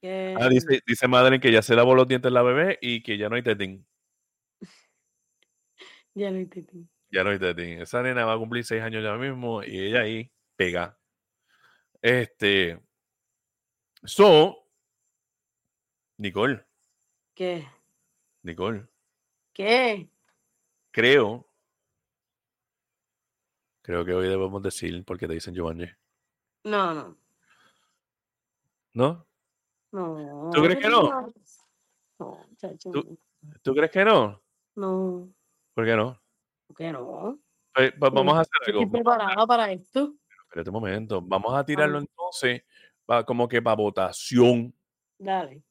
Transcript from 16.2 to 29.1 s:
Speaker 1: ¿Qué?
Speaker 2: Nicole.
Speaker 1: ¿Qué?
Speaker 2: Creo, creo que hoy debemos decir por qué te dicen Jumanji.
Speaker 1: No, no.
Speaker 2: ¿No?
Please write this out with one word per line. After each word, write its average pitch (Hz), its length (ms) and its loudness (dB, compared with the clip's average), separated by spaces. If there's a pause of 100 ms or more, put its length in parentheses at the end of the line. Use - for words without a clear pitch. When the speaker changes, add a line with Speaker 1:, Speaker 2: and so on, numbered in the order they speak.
Speaker 1:
¿Qué? 175 320 -8 (760)
Speaker 2:
Nicole. 98 440 -8 (680)
Speaker 1:
¿Qué? 220 560 -2 (840)
Speaker 2:
Creo, 120 540 2 (2250)
creo 87 240 -4
que 90 80 -2
hoy 92 140 0
debemos 95 360 -2
decir 90 420 -8
por 90 120 -10
qué 87 100 -10
te 82 60 -6
dicen 85 220 -10
Jumanji. 85 300 -6 (760)
Speaker 1:
No, 202 300 -2
no. 120 240 -14 (1800)
Speaker 2:
¿No? 147 320 -2 (680)